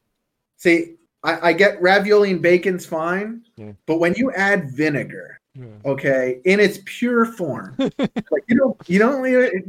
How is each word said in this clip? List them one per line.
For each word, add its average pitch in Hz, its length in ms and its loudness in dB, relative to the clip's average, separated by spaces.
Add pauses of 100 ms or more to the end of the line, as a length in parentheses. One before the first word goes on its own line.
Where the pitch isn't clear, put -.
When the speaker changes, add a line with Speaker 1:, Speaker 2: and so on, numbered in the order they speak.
(560)
Speaker 1:
see, 170 380 0 (300)
I, 165 240 0
I 165 40 6
get 196 300 2
ravioli 202 480 4
and 175 100 -2
bacon's 180 460 2
fine, 185 560 -6 (140)
Speaker 2:
Yeah. 104 160 -18 (120)
Speaker 1:
but 160 140 -2
when 170 160 2
you 254 180 -2
add 190 380 -2
vinegar, 120 680 -6 (140)
Speaker 2:
Yeah. 127 120 -18 (180)
Speaker 1:
okay, 131 600 -2
in 196 140 4
its 202 260 2
pure 240 400 0
form, 190 500 -8
Speaker 2:
<laughs> - 20 -4
Speaker 1:
like, - 680 -4
you 233 80 2
don't, 262 200 0 (100)
you 180 120 2
don't 254 280 2
even, 247 420 0